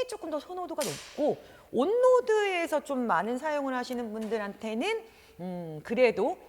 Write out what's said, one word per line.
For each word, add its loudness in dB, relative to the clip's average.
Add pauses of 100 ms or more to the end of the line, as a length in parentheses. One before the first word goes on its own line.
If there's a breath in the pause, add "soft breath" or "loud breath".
조금 -8
더 -2
선호도가 -6
높고, -2 (360 loud breath)
온로드에서 4
좀 -2
많은 2
사용을 -2
하시는 -6
분들한테는, -4 (360 loud breath)
음, -8
그래도 2 (100)